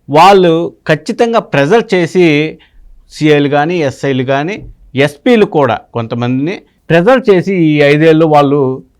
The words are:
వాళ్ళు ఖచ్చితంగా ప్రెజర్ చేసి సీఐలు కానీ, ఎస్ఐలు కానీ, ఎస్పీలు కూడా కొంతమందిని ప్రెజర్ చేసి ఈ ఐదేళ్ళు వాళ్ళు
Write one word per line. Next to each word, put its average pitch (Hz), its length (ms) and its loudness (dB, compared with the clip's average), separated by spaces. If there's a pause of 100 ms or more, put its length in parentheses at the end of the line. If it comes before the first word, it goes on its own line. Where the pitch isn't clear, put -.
(100)
వాళ్ళు 170 600 2 (160)
ఖచ్చితంగా 233 500 -2
ప్రెజర్ 202 560 -2
చేసి 165 640 0 (520)
సీఐలు 147 380 0
కానీ, 147 300 -2
ఎస్ఐలు 135 440 -4
కానీ, 143 440 -6 (280)
ఎస్పీలు 196 500 0
కూడా 131 340 0 (160)
కొంతమందిని 123 680 -6 (300)
ప్రెజర్ 220 400 2
చేసి 185 240 0
ఈ 151 260 0
ఐదేళ్ళు 156 460 4
వాళ్ళు 143 560 0 (180)